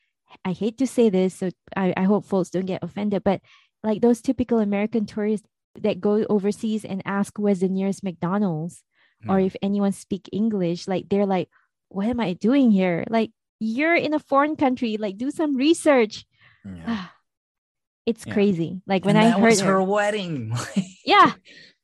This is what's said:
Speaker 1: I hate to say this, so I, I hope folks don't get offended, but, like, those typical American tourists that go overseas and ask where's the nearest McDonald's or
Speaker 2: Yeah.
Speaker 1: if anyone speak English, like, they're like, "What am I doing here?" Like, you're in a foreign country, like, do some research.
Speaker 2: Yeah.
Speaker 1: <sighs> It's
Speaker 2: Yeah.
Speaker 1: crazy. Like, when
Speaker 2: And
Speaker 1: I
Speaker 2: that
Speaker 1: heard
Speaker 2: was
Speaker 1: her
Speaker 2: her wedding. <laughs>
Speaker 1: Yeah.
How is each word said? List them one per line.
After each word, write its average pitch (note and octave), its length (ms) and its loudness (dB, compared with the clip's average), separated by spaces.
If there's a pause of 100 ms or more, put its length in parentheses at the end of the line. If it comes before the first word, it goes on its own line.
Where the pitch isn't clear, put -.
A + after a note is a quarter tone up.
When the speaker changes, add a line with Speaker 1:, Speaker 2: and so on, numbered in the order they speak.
(460)
Speaker 1:
I F#3+ 80 -4
hate A3 240 -4
to C4+ 80 0
say A#3 240 2
this, F#3 240 2
so F#3+ 160 -6 (260)
I, F#3+ 220 0
I F#3+ 60 0
hope G3 220 2
folks F#3 260 -2
don't F#3 180 -4
get F3+ 140 -6
offended, G3+ 400 -4
but, G3 180 0 (420)
like, G#3+ 180 -2
those A#3+ 200 2
typical B3 380 -2
American G#3 480 -2
tourists G#3+ 400 -4 (340)
that G3+ 180 -2
go G#3 300 2
overseas G#3 560 -2
and F#3+ 200 -8
ask G3 340 -4
where's G3+ 220 0
the F#3+ 80 0
nearest F#3+ 340 -4
McDonald's F3+ 800 -4 (440)
or G3 120 2
Speaker 2:
Yeah. F#3+ 80 2
Speaker 1:
if - 160 -6
anyone G3+ 300 0
speak - 380 -10
English, F#3+ 560 -2
like, F#3 220 -4
they're G3+ 160 2
like, F#3+ 240 -2 (400)
"What G3 160 -6
am A#3+ 140 -2
I F#3 140 -2
doing B3 360 4
here?" F#3 400 2
Like, A3+ 220 -2 (280)
you're C4 360 0
in D4+ 180 0
a D4+ 60 -2
foreign D4 360 0
country, B3 420 0
like, G3+ 200 -6
do B3+ 140 -4
some D4+ 260 -2
research. C#4 680 2 (360)
Speaker 2:
Yeah. F#3 460 -8
Speaker 1:
<sighs> - 80 -20 (880)
It's A3+ 220 -6
Speaker 2:
Yeah. G3 60 -10
Speaker 1:
crazy. F#3 520 0
Like, F#3+ 200 -2
when G#3 100 4
Speaker 2:
And G#3+ 100 6
Speaker 1:
I A#3 60 6
Speaker 2:
that G3 80 0
Speaker 1:
heard A3+ 100 6
Speaker 2:
was G3+ 120 4
Speaker 1:
her F#3+ 180 2
Speaker 2:
her F#3+ 40 2
wedding. F#3+ 680 -2 (280)
<laughs> - 260 -10
Speaker 1:
Yeah. E4 260 6 (520)